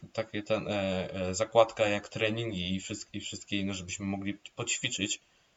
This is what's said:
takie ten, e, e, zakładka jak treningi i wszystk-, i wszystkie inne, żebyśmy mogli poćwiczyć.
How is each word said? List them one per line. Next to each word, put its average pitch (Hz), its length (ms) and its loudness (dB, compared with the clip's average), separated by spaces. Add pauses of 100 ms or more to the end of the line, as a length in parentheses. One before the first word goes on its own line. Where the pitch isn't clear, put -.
(140)
takie 104 300 -4
ten, 104 240 0
e, 95 460 0
e, 92 220 -2
zakładka 110 520 6
jak 101 220 0
treningi 107 640 0
i 95 40 0
wszystk-, - 340 -8
i 107 80 -8
wszystkie - 380 -6
inne, 98 140 0
żebyśmy 92 320 -6
mogli 98 320 -2 (180)
poćwiczyć. - 640 -2 (360)